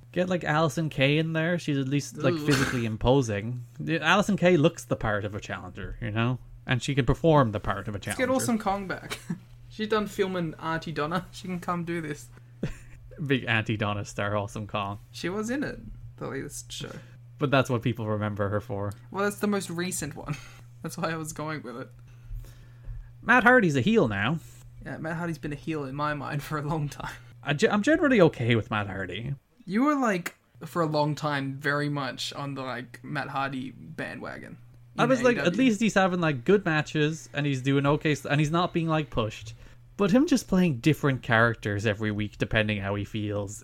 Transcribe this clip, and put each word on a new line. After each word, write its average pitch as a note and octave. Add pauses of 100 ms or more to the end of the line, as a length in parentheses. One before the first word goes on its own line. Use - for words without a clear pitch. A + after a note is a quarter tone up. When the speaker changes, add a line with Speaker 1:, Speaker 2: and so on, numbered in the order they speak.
(120)
Speaker 1:
Get, F3+
like, F3+
Allison D#3
Kay C#3+
in D#3+
there. E3
She's D3
at C3+
least, C#3
like, C#3+
Speaker 2:
Ugh. D3+
Speaker 1:
physically C3
imposing. A#2 (200)
Yeah, D3+
Allison F#3+
Kay F3+
looks D#3+
the -
part G#2
of G2+
a G2+
challenger, F#2
you A2
know? A#2 (300)
And B2
she C#3
can C3
perform C#3
the G#2
part G2
of G#2
a G2+
Speaker 2:
Let's -
Speaker 1:
challenger. B3+
Speaker 2:
get C4
Awesome A3+
Kong G3
back. D3+ (260)
<laughs> -
She's G#3+
done G#3+
filming F#3
Auntie D#3+
Donna. D#3
She -
can F3+
come F3
do E3+
this. D3+ (360)
Speaker 1:
<laughs> C3+ (580)
Big B2+
Auntie A2
Donna G#2
star, G2+
Awesome G#2
Kong. G2+ (140)
Speaker 2:
She -
was G#3+
in C#4
it, A#2+ (400)
the C#3
latest C3+
show. - (480)
Speaker 1:
But C#3+
that's C3
what A#2+
people A2+
remember G#2
her G#2
for. G2+ (180)
Speaker 2:
Well, G3
that's G3+
the -
most G3+
recent E3+
one. - (240)
<laughs> -
That's D#3+
why D#3+
I E3
was D#3+
going D3+
with A#2+
it. B2+ (1300)
Speaker 1:
Matt A#3+
Hardy's G#3+
a B2+
heel G3+
now. A2 (460)
Speaker 2:
Yeah, C#3+
Matt D#3+
Hardy's E3+
been D3+
a -
heel D3+
in C3
my D3+
mind C#3+
for D3+
a -
long D3
time. - (300)
Speaker 1:
I D3
ge-, D3
I'm G#3
generally C#4+
okay B2
with G#2+
Matt G#2
Hardy. G2 (320)
Speaker 2:
You G#3
were, D4
like, G#3+ (300)
for E3+
a -
long D3+
time, C#3
very D3
much C#3+
on C#3
the, C3+
like, B2+
Matt C#3
Hardy C3+
bandwagon F2+ (400)
Speaker 1:
I G#3+
Speaker 2:
in A#3+
Speaker 1:
was B3
like, A#3+
Speaker 2:
A -
E -
W. F3
Speaker 1:
at F3+
least A#3
he's A3
having, F#3
like, D3
good G3
matches, D#3
and D3
he's C3+
doing C#3
okay, D3
s-, -
and C#3+
he's D3+
not F3
being, E3
like, D#3
pushed. - (420)
But G3
him C4+
just -
playing F3+
different C#3
characters A2
every G#2+
week, G#2
depending G#2+
how G2
he G2+
feels, G#2